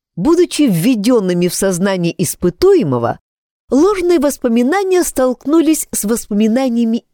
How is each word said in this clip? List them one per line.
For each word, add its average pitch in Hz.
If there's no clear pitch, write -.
Будучи 320
введёнными 196
в 170
сознание 190
испытуемого, 165
ложные 349
воспоминания 294
столкнулись 277
с -
воспоминаниями 226